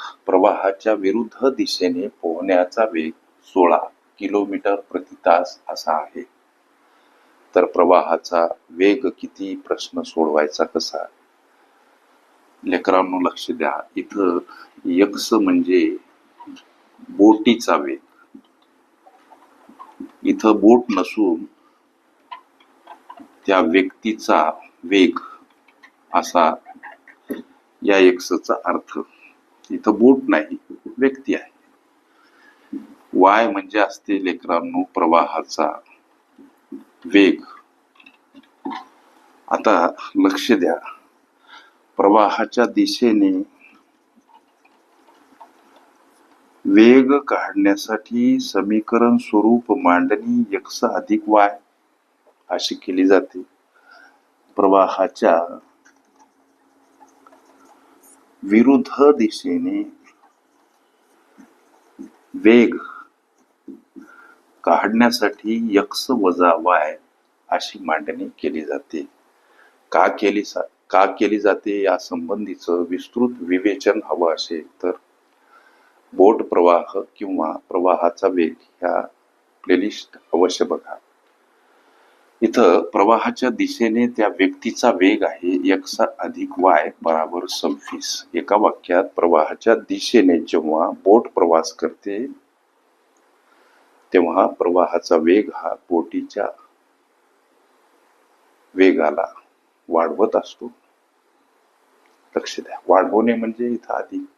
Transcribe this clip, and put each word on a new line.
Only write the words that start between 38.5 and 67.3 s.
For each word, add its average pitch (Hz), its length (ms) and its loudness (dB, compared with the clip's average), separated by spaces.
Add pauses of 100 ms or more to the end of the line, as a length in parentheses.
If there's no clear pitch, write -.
आता 95 280 0 (400)
लक्ष 95 360 0
द्या, 85 240 0 (1200)
प्रवाहाच्या 104 680 2
दिशेने 104 680 0 (3250)
वेग 120 480 6 (140)
काढण्यासाठी 107 1120 -2
समीकरण 117 800 0
स्वरूप 117 540 0 (120)
मांडणी 101 600 0 (120)
एक्स - 300 -10
अधिक 104 440 -4
वाय 104 280 4 (920)
अशी 87 260 -6
केली 92 320 -2
जाते. 92 340 2 (1160)
प्रवाहाच्या 95 760 2 (3000)
विरुद्ध 127 720 4
दिशेने 95 640 -4 (2500)
वेग 107 320 6 (1900)
काढण्यासाठी 110 1160 0
एक्स - 320 -6
वजा 90 400 2 (120)
वाय 80 320 0 (540)